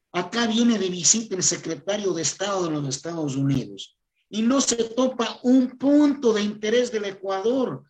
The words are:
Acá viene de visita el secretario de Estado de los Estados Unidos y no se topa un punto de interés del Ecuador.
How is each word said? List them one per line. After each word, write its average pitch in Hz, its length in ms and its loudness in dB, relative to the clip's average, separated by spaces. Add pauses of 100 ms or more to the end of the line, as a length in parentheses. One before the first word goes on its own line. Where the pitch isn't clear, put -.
(140)
Acá 226 340 -2
viene 226 320 2
de 190 100 -2
visita 190 460 0
el 180 80 -4
secretario 175 720 -2
de 165 80 -4
Estado 185 440 -4
de 160 60 -4
los 147 160 -4
Estados 151 480 -6
Unidos 123 600 -2 (320)
y 214 120 -4
no 262 200 2
se 233 140 0
topa 226 680 -2
un 254 340 4
punto 285 560 4
de 208 100 2
interés 220 480 0
del 208 140 -2
Ecuador. 190 840 -2